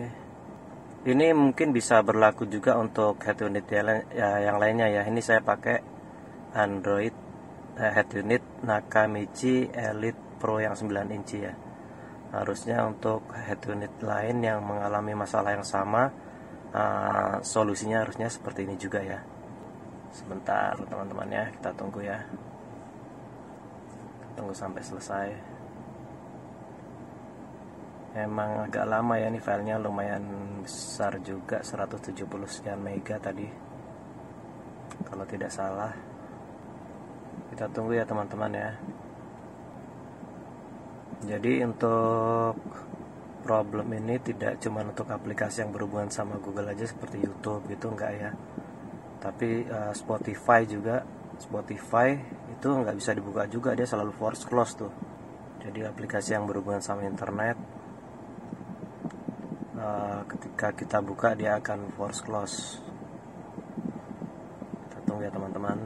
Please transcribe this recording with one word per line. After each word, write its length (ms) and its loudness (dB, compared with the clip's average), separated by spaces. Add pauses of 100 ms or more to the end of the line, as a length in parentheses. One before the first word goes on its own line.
(1040)
Ini 320 10
mungkin 320 8
bisa 320 10
berlaku 480 8
juga 320 6
untuk 400 4
head 240 2
unit 240 0
ya, 160 6 (240)
ya, 320 4
yang 160 6
lainnya 320 8
ya. 160 6
Ini 160 2
saya 240 8
pakai 480 4 (600)
Android, 560 4 (640)
eh, 160 4
head 240 4
unit 480 2
Nakamichi 1120 4
Elite 640 -2
Pro 240 2
yang 80 4
sembilan 400 0
inci 320 -6
ya. 80 -4 (800)
Harusnya 560 2
untuk 480 0
head 320 -4
unit 320 -4
lain 400 0
yang 240 2
mengalami 560 0
masalah 320 2
yang 160 0
sama, 400 6 (640)
eh, 720 4
solusinya 640 4
harusnya 240 -2
seperti 320 -6
ini 160 -4
juga 240 0
ya. 160 -4 (960)
Sebentar 720 0
teman-teman 400 -4
ya, 160 0 (160)
kita 160 -4
tunggu 320 -6
ya. 160 -4 (2250)
Tunggu 160 -4
sampai 240 -6
selesai. 480 -4 (3000)
Emang 560 -2
agak 160 0
lama 320 4
ya, 80 2
ini 160 -2
filenya 320 2
lumayan 480 0 (400)
besar 560 -2
juga, 400 -4
seratus 480 -4
tujuh 240 -6
puluh 160 -6
sekian 320 -6
mega 400 -4
tadi, 240 -4 (1600)
kalau 240 -6
tidak 240 -4
salah. 400 -2 (1600)
Kita 240 -4
tunggu 240 0
ya 80 6
teman-teman 480 0
ya. 200 -2 (2500)
Jadi 400 4
untuk 960 4 (800)
problem 560 4
ini 240 0
tidak 400 -2
cuma 240 -2
untuk 240 -4
aplikasi 560 -2
yang 80 -2
berhubungan 400 -2
sama 320 -2
Google 320 -4
aja 80 -4
seperti 400 -4
YouTube 480 -4
gitu, 160 -4
enggak 320 -2
ya. 120 -4 (920)
Tapi, 400 0
eh, 320 -2
Spotify 720 6
juga, 360 0 (360)
Spotify 760 4 (360)
itu 200 -2
nggak 240 4
bisa 160 0
dibuka 360 0
juga, 280 2
dia 120 2
selalu 280 0
force 320 -2
close 320 4
tuh. 120 -4 (680)
Jadi 240 -6
aplikasi 520 0
yang 120 2
berhubungan 360 0
sama 240 -2
internet, 520 0 (2250)
eh, 400 -2 (120)
ketika 440 -2
kita 280 0
buka 320 2
dia 240 2
akan 360 -4
force 280 -4
close. 340 -2 (2250)
Kita 160 -12
tunggu 240 0
ya 40 -4
teman-teman 540 -2